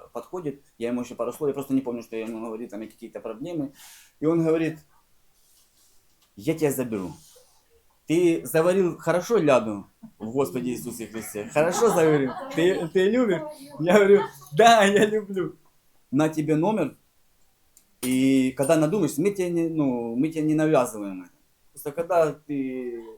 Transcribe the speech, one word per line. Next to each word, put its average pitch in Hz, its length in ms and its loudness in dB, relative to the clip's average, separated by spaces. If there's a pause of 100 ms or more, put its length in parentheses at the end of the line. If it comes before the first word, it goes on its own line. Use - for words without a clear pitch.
(140)
подходит, 147 480 -10 (160)
я 117 120 -6
ему 123 120 -4
еще 120 140 -12
пару 117 180 -6
слов, 151 140 -4
я 139 60 -2
просто 135 200 -6
не 135 80 0
помню, 120 220 -8
что - 120 -14
я 110 100 -6
ему 113 200 -10
говорил, 113 240 -10
там 101 120 -12
какие-то 110 400 -16
проблемы. 139 520 -8 (460)
И 147 80 -2
он 165 180 2
говорит: 160 320 0 (1600)
"Я 147 180 -4
тебя 156 180 0
заберу. 110 420 -6 (920)
Ты 165 360 2
заварил 175 540 2
хорошо 175 400 0
ляду 113 480 2 (320)
в 110 140 -10
Господе 127 400 -2
Иисусе 113 340 -8
Христе? 107 480 -10
Хорошо 175 360 2
заварил? 156 420 2 (240)
Ты, 175 320 0
ты 185 200 2
любишь?" 208 360 0 (360)
Я 175 200 6
говорю: 202 220 8 (300)
"Да, 220 320 8
я 202 220 6
люблю". 196 520 -4 (520)
"На 151 200 2
тебе 156 260 0
номер. 175 420 -2 (1040)
И 131 560 2
когда 139 200 2
надумаешь, 156 420 0
мы 190 100 2
тебе 180 220 -4
не, 165 180 0
ну, 123 460 -2
мы 147 140 0
тебе 156 120 -6
не 156 140 0
навязываем 117 680 0
это. 87 120 -20 (380)
Просто - 200 -12
когда 165 420 0
ты 127 720 -8 (120)